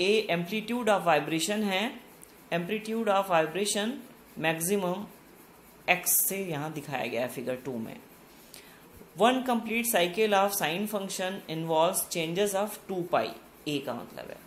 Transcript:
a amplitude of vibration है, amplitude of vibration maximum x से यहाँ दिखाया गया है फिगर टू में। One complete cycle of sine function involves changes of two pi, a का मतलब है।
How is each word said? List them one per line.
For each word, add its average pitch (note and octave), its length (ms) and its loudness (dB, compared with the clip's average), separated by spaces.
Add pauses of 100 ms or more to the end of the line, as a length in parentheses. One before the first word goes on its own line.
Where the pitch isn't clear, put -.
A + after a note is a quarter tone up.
a F#3+ 120 4 (200)
amplitude G#3+ 560 -2
of F#3+ 160 4
vibration D#3+ 600 2
है, F#3+ 180 0 (680)
amplitude G#3+ 580 -2
of G3 220 4
vibration G3+ 680 2 (420)
maximum F3+ 640 0 (840)
x - 380 2
से G3 160 -4
यहाँ D#3 280 -4
दिखाया C#3 340 -6
गया A#2 160 -2
है B2+ 60 -2
फिगर B2+ 360 -4
टू B2+ 140 -6
में। A2 180 -8 (1200)
One B3 280 4
complete A3+ 400 0
cycle G3+ 480 2
of G3 200 4
sine F3 340 -2
function F#3+ 460 -4 (160)
involves E3 480 2 (120)
changes F3+ 440 0
of G#3 240 -2 (100)
two F#3 140 -4 (120)
pi, A2+ 120 4 (420)
a D3 180 -2
का A#2+ 80 -4
मतलब - 360 -12
है। - 60 -12 (100)